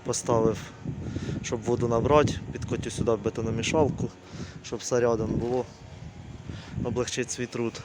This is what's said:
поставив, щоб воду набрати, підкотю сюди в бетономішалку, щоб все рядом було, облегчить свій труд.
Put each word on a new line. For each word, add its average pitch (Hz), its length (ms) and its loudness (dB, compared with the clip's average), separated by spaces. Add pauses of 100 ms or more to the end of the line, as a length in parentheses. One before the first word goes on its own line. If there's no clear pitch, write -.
поставив, 113 540 4 (840)
щоб 117 180 -2
воду 117 260 2
набрати, 131 520 6 (120)
підкотю 120 400 -4
сюди - 200 2
в 107 100 2
бетономішалку, 113 880 2 (540)
щоб 117 160 -6
все 123 200 2
рядом 113 320 4
було, 120 340 0 (1160)
облегчить 120 480 -2
свій 123 140 -4
труд. 117 400 -4